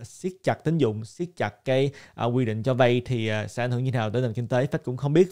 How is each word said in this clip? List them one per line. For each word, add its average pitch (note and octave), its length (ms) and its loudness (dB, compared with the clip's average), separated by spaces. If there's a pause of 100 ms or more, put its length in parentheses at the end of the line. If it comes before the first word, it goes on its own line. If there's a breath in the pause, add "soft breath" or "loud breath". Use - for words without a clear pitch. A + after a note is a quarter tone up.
siết - 280 -8 (120)
chặt A#2+ 200 -2
tín D#3+ 140 0
dụng, A2+ 280 0
siết F3 220 -8 (100)
chặt - 280 -6
cái, C3+ 260 2 (240 loud breath)
à, - 100 -4
quy B2 200 2
định A2 180 -2
cho C3 100 0
vay B2 320 4
thì, A2+ 220 -2
à, G#2+ 200 -2
sẽ A#2+ 160 -6
ảnh B2 80 -2
hưởng B2 120 -2
như C3 80 -2
thế B2 60 -2
nào A2 120 -2
tới A2+ 120 -2
nền A#2+ 120 -2
kinh A#2+ 140 -4
tế. B2+ 240 0
Fed - 120 -2
cũng B2+ 140 -4
không C#3+ 160 0
biết. F3+ 180 6